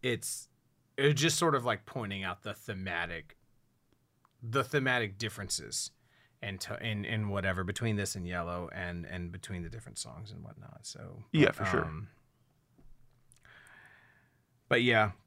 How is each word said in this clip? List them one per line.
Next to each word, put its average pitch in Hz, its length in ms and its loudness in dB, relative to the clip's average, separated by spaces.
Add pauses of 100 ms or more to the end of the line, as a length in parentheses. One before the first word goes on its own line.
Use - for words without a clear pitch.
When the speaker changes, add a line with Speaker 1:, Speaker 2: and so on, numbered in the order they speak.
Speaker 1:
it's, - 460 -4 (500)
it's 147 220 6
just 160 180 4
sort 160 160 4
of, 123 100 2
like, 113 220 0
pointing 98 380 -4
out 90 180 -4
the 101 120 -6
thematic, 87 840 -6 (1040)
the 120 220 0
thematic 123 540 2
differences - 720 -6 (520)
and 98 180 -6
to, - 240 -6
in, 104 200 -2
in 107 240 0
whatever 95 360 0
between 104 320 0
this 101 200 -2
and 90 100 -6
Yellow 87 480 -4
and, 87 320 -6
and 87 240 -6
between 92 320 -8
the 82 60 -6
different 110 300 -12
songs - 340 -10
and - 100 -14
whatnot. - 400 -16
So, - 400 -14 (100)
Speaker 2:
Yeah, 151 140 10
Speaker 1:
but, - 100 4
Speaker 2:
for - 100 -2
sure. 87 180 4
Speaker 1:
um, 80 240 -6 (2500)
but 123 140 6
yeah 110 300 6 (140)